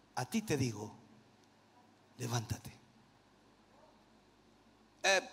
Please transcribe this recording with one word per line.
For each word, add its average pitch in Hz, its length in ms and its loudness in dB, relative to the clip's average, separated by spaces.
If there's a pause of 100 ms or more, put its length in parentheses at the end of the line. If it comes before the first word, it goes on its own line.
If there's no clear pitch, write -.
(160)
a 127 100 -2
ti 220 160 -2
te 165 160 0
digo, 110 340 -2 (1300)
levántate". 120 600 -4 (2250)
"Eh, 185 300 6